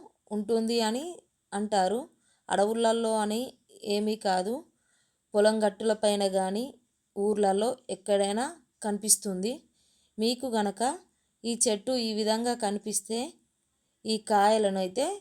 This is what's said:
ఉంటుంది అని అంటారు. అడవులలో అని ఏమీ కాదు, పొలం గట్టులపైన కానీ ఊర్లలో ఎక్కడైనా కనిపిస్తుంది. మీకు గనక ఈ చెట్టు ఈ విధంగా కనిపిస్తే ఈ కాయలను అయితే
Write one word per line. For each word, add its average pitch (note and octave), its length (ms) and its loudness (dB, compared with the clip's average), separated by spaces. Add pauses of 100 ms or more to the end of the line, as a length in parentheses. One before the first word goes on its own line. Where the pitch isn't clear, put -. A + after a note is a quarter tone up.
(300)
ఉంటుంది A3+ 500 0
అని A3+ 240 0 (480)
అంటారు. G3+ 480 0 (480)
అడవులలో A3+ 640 2 (120)
అని G#3+ 180 -2 (420)
ఏమీ G#3+ 320 0
కాదు, G3 400 0 (760)
పొలం G#3+ 320 4
గట్టులపైన G#3 600 0 (140)
కానీ G3+ 260 -2 (500)
ఊర్లలో G#3 600 2 (140)
ఎక్కడైనా G3+ 580 0 (340)
కనిపిస్తుంది. G#3 720 -2 (640)
మీకు B3 280 -2
గనక G#3 360 -2 (640)
ఈ A#3 100 -4 (120)
చెట్టు G#3+ 260 0
ఈ A3+ 280 -2
విధంగా A3+ 340 0 (120)
కనిపిస్తే G#3 540 -4 (840)
ఈ A3 140 -2
కాయలను G#3 600 2
అయితే F#3+ 260 -2 (160)